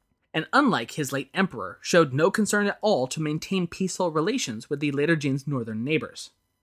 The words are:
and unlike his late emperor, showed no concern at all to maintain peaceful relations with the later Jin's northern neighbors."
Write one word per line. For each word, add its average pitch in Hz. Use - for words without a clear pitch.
and 160
unlike 190
his 135
late 139
emperor, 127
showed 160
no 160
concern 208
at 196
all 151
to -
maintain 156
peaceful 180
relations 156
with 143
the 147
later 147
Jin's 139
northern 113
neighbors." 139